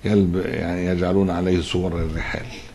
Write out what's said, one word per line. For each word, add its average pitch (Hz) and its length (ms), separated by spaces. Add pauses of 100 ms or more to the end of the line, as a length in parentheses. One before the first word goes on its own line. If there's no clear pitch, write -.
يلب-، 92 400
يعني 85 400
يجعلون 92 440
عليه 90 320
صور 87 380
الرحال. 80 460 (300)